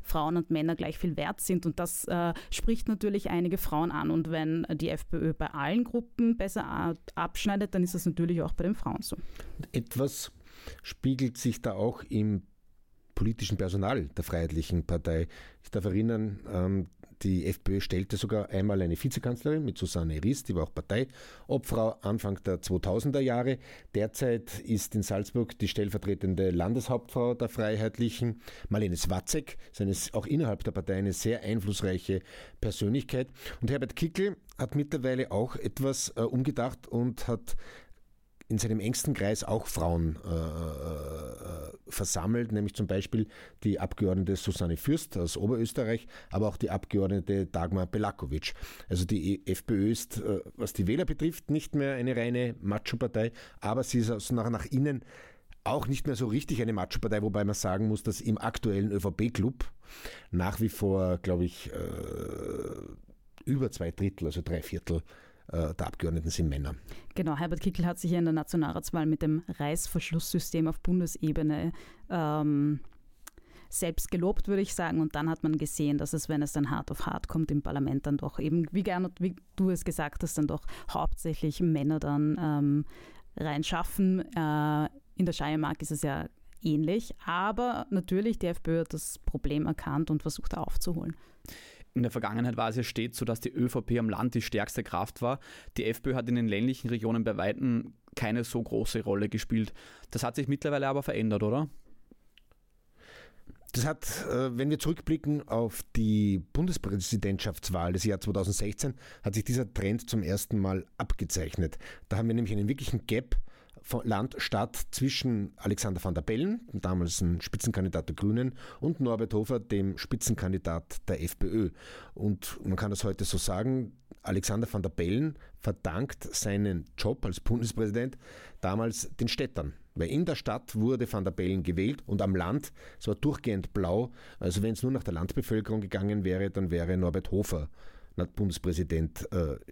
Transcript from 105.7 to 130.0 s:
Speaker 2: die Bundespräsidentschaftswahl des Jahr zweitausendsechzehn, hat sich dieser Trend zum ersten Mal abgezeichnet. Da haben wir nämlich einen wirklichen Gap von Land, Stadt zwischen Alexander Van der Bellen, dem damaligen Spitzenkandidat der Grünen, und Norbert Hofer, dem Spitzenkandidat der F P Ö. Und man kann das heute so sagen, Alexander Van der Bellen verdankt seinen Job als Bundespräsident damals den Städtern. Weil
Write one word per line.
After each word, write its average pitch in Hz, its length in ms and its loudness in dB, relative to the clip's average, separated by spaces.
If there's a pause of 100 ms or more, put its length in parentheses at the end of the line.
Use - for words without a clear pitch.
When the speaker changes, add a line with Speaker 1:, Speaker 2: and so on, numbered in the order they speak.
Speaker 2:
die 104 460 6 (100)
Bundespräsidentschaftswahl 95 1400 0
des 95 100 0
Jahr 101 160 2
zweitausendsechzehn, 101 720 0 (300)
hat 101 120 0
sich 107 100 0
dieser 123 280 0
Trend 101 380 0
zum 110 120 2
ersten 101 360 0
Mal 95 260 2 (140)
abgezeichnet. - 800 0 (320)
Da 98 80 0
haben 113 100 2
wir 113 60 2
nämlich 113 180 2
einen 101 160 2
wirklichen 135 380 -2
Gap 113 300 2 (460)
von - 220 -4
Land, 110 340 0
Stadt - 380 0 (140)
zwischen 123 680 0
Alexander 98 440 0
Van 92 100 0
der 80 100 0
Bellen, 175 500 0
dem 101 80 -4
damaligen 87 600 2
Spitzenkandidat 95 680 -2
der - 80 -4
Grünen, 123 400 0 (240)
und 156 180 0
Norbert 113 340 2
Hofer, 107 280 2
dem 98 360 0
Spitzenkandidat - 1120 -2
der 90 140 -2
F - 160 -4
P - 80 4
Ö. 104 240 2 (440)
Und - 500 -2
man 95 100 2
kann 101 160 0
das 98 140 -2
heute 98 200 0
so - 140 0
sagen, 117 540 0 (300)
Alexander 101 500 0
Van 98 100 0
der 85 60 0
Bellen 110 500 0 (220)
verdankt 101 640 -2 (100)
seinen 101 520 0 (120)
Job - 260 0
als 92 140 -2
Bundespräsident 113 800 0 (420)
damals 107 600 -2
den - 80 2
Städtern. 78 460 -2 (200)
Weil 85 140 -2